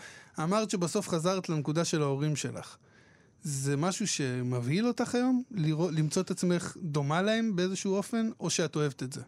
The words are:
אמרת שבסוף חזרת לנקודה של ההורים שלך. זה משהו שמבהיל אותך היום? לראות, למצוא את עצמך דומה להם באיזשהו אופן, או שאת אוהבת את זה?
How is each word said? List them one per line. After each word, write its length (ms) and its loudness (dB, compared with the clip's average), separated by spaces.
אמרת 280 2
שבסוף 380 0
חזרת 400 0
לנקודה 360 0
של 180 2
ההורים 340 0
שלך. 400 -8
זה 340 -2
משהו 300 0
שמבהיל 800 0
אותך 280 0
היום? 360 2
לראות, 440 0
למצוא 280 2
את 80 -4
עצמך 520 0
דומה 400 0
להם 340 2
באיזשהו 380 0
אופן, 360 0
או 100 -2
שאת 260 0
אוהבת 260 0
את 100 -6
זה? 140 -10